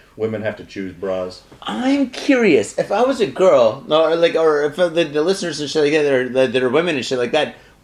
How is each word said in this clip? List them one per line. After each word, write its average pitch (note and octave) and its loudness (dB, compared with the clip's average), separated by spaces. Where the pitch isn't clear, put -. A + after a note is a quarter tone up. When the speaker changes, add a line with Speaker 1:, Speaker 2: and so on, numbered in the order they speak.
Speaker 1:
Women A2 -4
have G#2 -6
to - -16
choose F#2+ -10
bras. F#2 -6
Speaker 2:
I'm B3+ -2
curious, G#3 2
if - -2
I G3+ 0
was C4 0
a E3+ 0
girl, C3+ 4
no, D#3 2
or D#3+ 0
like, E3 2
or D#3 2
if D3 -4
the, F3 2
the D3+ 0
listeners F3 -2
and C#3+ -6
shit D#3 0
like D3 2
that, D#3 2
that C#3+ 2
are, B2+ 2
that B2+ 0
are B2+ 2
women D#3+ 0
and A#2+ -4
shit C3 -4
like B2 -2
that, C#3+ -2